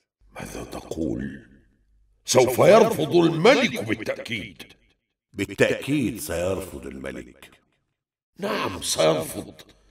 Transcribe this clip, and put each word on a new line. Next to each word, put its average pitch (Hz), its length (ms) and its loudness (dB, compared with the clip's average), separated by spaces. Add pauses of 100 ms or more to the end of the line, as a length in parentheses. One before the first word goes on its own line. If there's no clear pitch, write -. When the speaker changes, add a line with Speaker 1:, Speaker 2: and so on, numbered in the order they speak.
(360)
Speaker 1:
ماذا - 280 -12
تقول؟ 67 840 -8 (760)
سوف 127 340 4
يرفض 170 580 6
الملك 165 680 4
بالتأكيد. 110 800 -8 (720)
Speaker 2:
بالتأكيد 110 880 -2
سيرفض 87 680 -6
الملك. 65 640 -14 (880)
Speaker 1:
نعم 175 440 -8
سيرفض. 156 720 -2 (360)